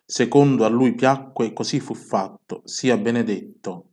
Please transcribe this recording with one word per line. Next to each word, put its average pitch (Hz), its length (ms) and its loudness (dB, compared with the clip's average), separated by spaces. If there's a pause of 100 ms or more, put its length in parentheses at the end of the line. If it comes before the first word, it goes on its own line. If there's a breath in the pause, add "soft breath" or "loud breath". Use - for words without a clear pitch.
Secondo 131 600 4
a - 20 4
lui 120 260 2
piacque, 131 600 0
così 123 260 -4
fu 113 160 -8
fatto, - 680 -6
sia 123 320 0
benedetto 104 960 -4